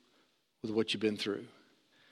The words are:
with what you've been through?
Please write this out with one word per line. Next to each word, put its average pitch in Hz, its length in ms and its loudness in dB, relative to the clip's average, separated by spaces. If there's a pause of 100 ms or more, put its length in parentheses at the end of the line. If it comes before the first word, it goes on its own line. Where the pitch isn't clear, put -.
(640)
with 110 80 -4
what 107 200 2
you've 104 100 -2
been 107 160 2
through? 104 280 -4 (680)